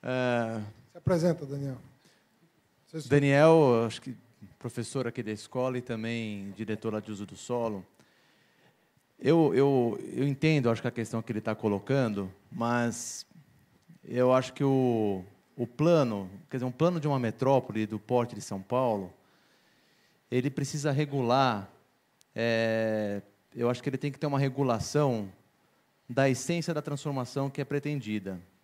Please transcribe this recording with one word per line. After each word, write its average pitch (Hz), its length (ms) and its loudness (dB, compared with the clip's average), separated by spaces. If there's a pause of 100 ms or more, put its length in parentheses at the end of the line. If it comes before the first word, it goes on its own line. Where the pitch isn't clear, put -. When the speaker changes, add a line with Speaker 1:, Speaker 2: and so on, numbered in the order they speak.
Speaker 1:
É. 120 560 -2 (300)
Speaker 2:
Se - 80 -20
apresenta, 165 480 0
Daniel. 139 320 -8 (1080)
Você 151 200 -12
Speaker 1:
Daniel, 139 800 8
acho - 160 -6
que 127 140 -10 (420)
professor 123 480 -6
aqui 120 160 -6
da 104 80 -6
escola 127 480 -4
e - 20 -4
também 113 760 -6
diretor 107 360 -4
lá 107 60 -2
de 107 140 -8
uso 101 120 -8
do 95 120 -16
solo. 113 500 -6 (1300)
Eu, 156 380 4
eu, 131 420 4 (160)
eu 131 140 -2
entendo, 143 420 2
acho 113 140 0
que 123 60 -2
a - 20 -2
questão 113 320 -6
que - 80 -12
ele 107 100 -2
tá 110 140 -4
colocando, 104 760 0 (220)
mas 117 720 -2 (800)
eu 127 300 2
acho 127 200 2
que - 120 -2
o, 117 600 2 (320)
o 120 120 -4
plano, 131 600 2 (220)
quer 135 60 -6
dizer, 127 100 -4
um 127 60 -4
plano 170 260 0
de 147 80 -4
uma 139 140 0
metrópole 120 680 0
do 104 140 -6
porte 120 340 0
de 101 80 -12
São 98 180 -10
Paulo, 107 500 -2 (1160)
ele 127 220 -2
precisa 143 400 -4
regular, 131 800 0 (640)
é, 110 880 0 (320)
eu 120 160 0
acho 123 100 -2
que - 80 -4
ele 131 100 -4
tem 147 120 -4
que 135 80 -12
ter 156 80 -4
uma 143 120 0
regulação 127 920 0 (760)
da 135 200 2
essência 165 460 -2
da 151 80 -4
transformação 139 680 -4
que 139 120 -6
é 139 40 -2
pretendida. 107 760 -4 (240)